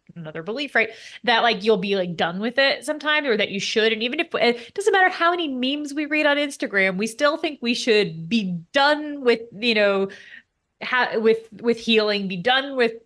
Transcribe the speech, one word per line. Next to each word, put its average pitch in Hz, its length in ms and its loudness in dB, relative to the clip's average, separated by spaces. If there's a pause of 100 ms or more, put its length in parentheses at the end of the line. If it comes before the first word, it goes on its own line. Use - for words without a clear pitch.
(160)
another 160 260 -12
belief, 247 320 -6
right, 220 160 2 (340)
that, 226 180 2
like, 214 220 0
you'll 220 140 4
be, 196 180 -2
like, 180 200 -4
done 180 240 -2
with 240 180 -4
it 269 260 0
sometime, 302 420 -2
or 220 100 2
that 202 140 0
you 196 100 -6
should. 220 340 0
And 214 80 -4
even 262 180 -2
if, 330 140 -4
it 240 400 0
doesn't 403 180 0
matter 370 180 4
how 339 200 2
many 349 180 -2
memes 277 460 -4
we 302 120 -4
read 302 200 0
on 285 120 4
Instagram, 196 600 0
we 220 80 0
still 294 320 0
think 311 240 -6
we 240 120 0
should 175 540 0
be 185 300 -2 (140)
done 294 500 2
with, 233 180 2 (180)
you 233 160 2
know, 196 340 2 (760)
ha-, 247 360 0
with, 226 300 2 (140)
with 233 180 2
healing, 208 480 2
be 190 80 -6
done 262 400 0
with, 233 160 2 (140)